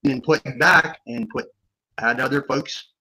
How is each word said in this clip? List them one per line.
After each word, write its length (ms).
and 80
then 80
put 220
back 480
and 240
put, 160
had 220
other 220
folks 460